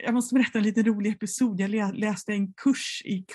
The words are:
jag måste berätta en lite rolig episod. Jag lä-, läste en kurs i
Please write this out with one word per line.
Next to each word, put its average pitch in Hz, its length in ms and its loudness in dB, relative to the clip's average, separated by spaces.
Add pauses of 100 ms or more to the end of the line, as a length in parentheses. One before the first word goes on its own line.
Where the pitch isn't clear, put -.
jag 240 100 0
måste 240 200 0
berätta 233 240 4
en 208 60 4
lite 220 180 4
rolig 208 280 2
episod. 214 500 0
Jag 196 100 0
lä-, 208 220 0
läste 214 400 -2
en 196 200 -2
kurs - 520 -2
i 185 200 -4 (100)